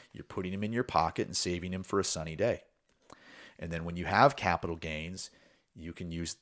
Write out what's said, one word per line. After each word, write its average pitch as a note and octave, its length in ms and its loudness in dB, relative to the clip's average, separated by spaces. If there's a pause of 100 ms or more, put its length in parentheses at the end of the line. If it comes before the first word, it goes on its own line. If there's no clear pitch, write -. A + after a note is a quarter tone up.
(120)
you're - 100 -16
putting F#2 300 -6
them G2 100 -4
in G#2+ 120 -2
your B2 100 2
pocket E2 420 2
and - 80 -10
saving F2+ 360 0
them F#2+ 120 -4
for G2 160 2
a F#2 60 4
sunny D#2+ 320 -4
day. G#2 240 2 (960)
And E2+ 140 -6
then E2 140 -4
when E2+ 100 -4
you F2 80 -4
have A2+ 320 8
capital E2+ 400 0
gains, E2 540 -6 (440)
you E2 200 -10
can F2 180 -8
use E2+ 280 -4